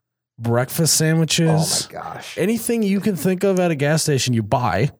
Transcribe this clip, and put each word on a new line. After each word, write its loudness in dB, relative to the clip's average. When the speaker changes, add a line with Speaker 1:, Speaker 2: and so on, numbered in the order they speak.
Speaker 1:
breakfast 0
sandwiches. 2
Speaker 2:
Oh -20
my -12
gosh. -12
Speaker 1:
Anything 0
you 2
can 0
think 0
of 2
at 2
a 0
gas 0
station, 0
you 0
buy. 0